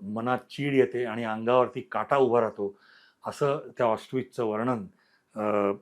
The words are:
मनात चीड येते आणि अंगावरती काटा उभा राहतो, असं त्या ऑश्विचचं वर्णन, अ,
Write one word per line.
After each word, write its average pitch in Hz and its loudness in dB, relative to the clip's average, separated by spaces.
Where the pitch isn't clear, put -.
मनात 113 -4
चीड 143 -6
येते 123 2
आणि 117 -6
अंगावरती 117 2
काटा 110 -2
उभा 120 4
राहतो, 104 -4
असं 143 -2
त्या 123 0
ऑश्विचचं 117 -2
वर्णन, 110 -2
अ, 104 2